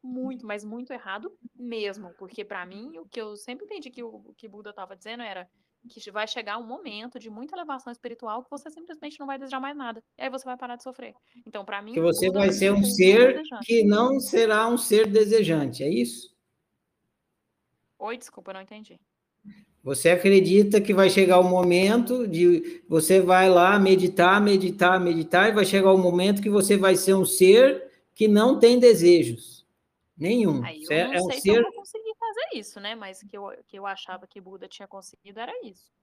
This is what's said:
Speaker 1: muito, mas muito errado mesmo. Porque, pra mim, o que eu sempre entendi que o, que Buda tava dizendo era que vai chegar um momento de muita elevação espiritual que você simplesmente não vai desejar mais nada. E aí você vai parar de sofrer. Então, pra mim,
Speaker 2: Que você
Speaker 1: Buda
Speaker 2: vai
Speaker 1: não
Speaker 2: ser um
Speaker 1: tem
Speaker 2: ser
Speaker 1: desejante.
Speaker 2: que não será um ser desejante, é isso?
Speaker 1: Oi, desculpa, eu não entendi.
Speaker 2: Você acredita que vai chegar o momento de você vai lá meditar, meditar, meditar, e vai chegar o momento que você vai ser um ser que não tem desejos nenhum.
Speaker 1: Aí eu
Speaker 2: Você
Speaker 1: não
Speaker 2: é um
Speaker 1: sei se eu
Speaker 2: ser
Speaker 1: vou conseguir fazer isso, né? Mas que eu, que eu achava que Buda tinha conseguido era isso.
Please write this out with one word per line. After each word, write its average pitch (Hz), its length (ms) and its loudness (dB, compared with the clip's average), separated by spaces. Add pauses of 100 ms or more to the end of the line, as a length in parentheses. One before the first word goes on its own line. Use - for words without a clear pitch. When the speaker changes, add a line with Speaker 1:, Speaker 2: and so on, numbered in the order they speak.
Speaker 1:
muito, 254 420 -12
mas 208 220 -12
muito 240 260 -16
errado 226 400 -16 (240)
mesmo. 214 600 -12
Porque, 190 260 -18
pra 180 220 -14
mim, 226 320 -20
o 330 80 -20
que - 160 -16
eu 214 160 -16
sempre 254 280 -18
entendi 320 260 -18
que 247 100 -20
o, 220 340 -20
que 220 120 -20
Buda 202 260 -20
tava 190 220 -20
dizendo 226 260 -18
era 185 260 -16 (400)
que 214 240 -20
vai 214 160 -8
chegar 214 300 -12
um 233 80 -14
momento 240 540 -18
de 226 100 -20
muita 254 260 -18
elevação 277 360 -14
espiritual 233 520 -14
que - 60 -20
você 285 200 -18
simplesmente 311 500 -20
não 277 80 -16
vai 269 100 -10
desejar 262 220 -12
mais 277 160 -12
nada. 233 280 -14 (140)
E - 60 -14
aí 269 60 -8
você 262 140 -14
vai 247 140 -14
parar 240 180 -14
de 240 80 -20
sofrer. 247 300 -20 (320)
Então, 214 180 -16
pra 202 180 -12
mim, 214 120 -18
Speaker 2:
Que 165 80 -4
você 175 260 -2
Speaker 1:
Buda 185 120 -2
Speaker 2:
vai 196 80 2
Speaker 1:
não 190 60 0
Speaker 2:
ser 196 180 0
um 202 100 0
Speaker 1:
tem 196 100 -2
Speaker 2:
ser 208 420 6
Speaker 1:
desejante. 262 320 -12
Speaker 2:
que 233 180 2
não 240 360 2
será 220 480 0
um 240 100 -2
ser 214 300 0
desejante, 196 760 0
é 143 60 -2
isso? - 460 -6 (1600)
Speaker 1:
Oi, 226 200 -14
desculpa, 196 340 -20
eu 190 40 -16
não 190 60 -18
entendi. 214 380 -20 (840)
Speaker 2:
Você 139 280 -2
acredita 196 720 4
que 202 120 -4
vai 190 160 4
chegar 185 300 4
o 180 40 6
momento 196 840 0
de 175 600 0
você 170 340 2
vai 185 280 4
lá 185 300 4
meditar, 185 640 2
meditar, 190 580 0
meditar, 175 500 0
e 214 40 -2
vai 208 120 2
chegar 190 280 4
o 190 40 6
momento 185 440 0
que 220 80 -4
você 202 260 2
vai 190 200 2
ser 190 180 0
um 185 120 2
ser 214 640 4 (240)
que 214 140 0
não 214 320 4
tem 240 180 6
desejos 170 840 4 (600)
nenhum. 175 440 -2
Speaker 1:
Aí - 180 -12
eu - 60 -20
Speaker 2:
Você 160 160 -2
Speaker 1:
não 262 100 -6
Speaker 2:
é 175 80 -2
um 180 80 -4
Speaker 1:
sei 175 100 -8
se 190 100 -2
eu 214 60 4
Speaker 2:
ser 233 80 2
Speaker 1:
vou 415 100 -6
conseguir 440 460 -16
fazer 453 400 -10
isso, 202 200 -20
né? 208 140 -12
Mas 196 300 -18
que 202 140 -20
eu, 202 140 -16 (140)
que 196 140 -20
eu 196 80 -16
achava 190 400 -16
que 202 140 -20
Buda 190 260 -20
tinha 196 200 -20
conseguido 196 520 -20
era 240 140 -14 (120)
isso. - 260 -20 (120)